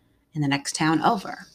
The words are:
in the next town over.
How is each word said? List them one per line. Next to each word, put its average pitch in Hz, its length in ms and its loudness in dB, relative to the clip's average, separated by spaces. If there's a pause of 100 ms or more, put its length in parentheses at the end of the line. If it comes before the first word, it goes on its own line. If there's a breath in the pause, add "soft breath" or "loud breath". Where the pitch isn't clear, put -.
(340)
in 151 80 -2
the 147 60 0
next 139 280 -2
town 156 280 2
over. - 520 0